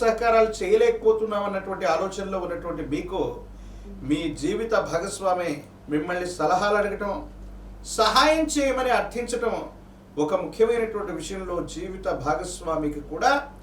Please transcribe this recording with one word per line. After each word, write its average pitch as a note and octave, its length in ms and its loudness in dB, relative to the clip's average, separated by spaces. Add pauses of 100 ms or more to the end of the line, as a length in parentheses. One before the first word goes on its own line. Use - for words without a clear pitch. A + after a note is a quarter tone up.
సహకారాలు A3+ 580 4
చేయలేకపోతున్నాం A3 920 4
అన్నటువంటి F#3 360 -4 (100)
ఆలోచనలో F#3+ 500 -2
ఉన్నటువంటి E3+ 380 -6 (100)
మీకు F#3 260 -4 (880)
మీ D#3+ 120 0 (220)
జీవిత G#3+ 300 -2 (180)
భాగస్వామి F3+ 580 0 (420)
మిమ్మల్ని F3+ 460 -2
సలహాలు F#3+ 440 4
అడగటం, G3+ 320 -2 (720)
సహాయం C4+ 580 6 (120)
చేయమని C4 420 2
అర్థించటం A3+ 580 -2 (680)
ఒక D#3 200 0
ముఖ్యమైనటువంటి A3 760 0
విషయంలో F#3+ 360 -6 (200)
జీవిత F#3+ 320 -8 (180)
భాగస్వామికి D3+ 760 -2 (100)
కూడా G3 200 2 (320)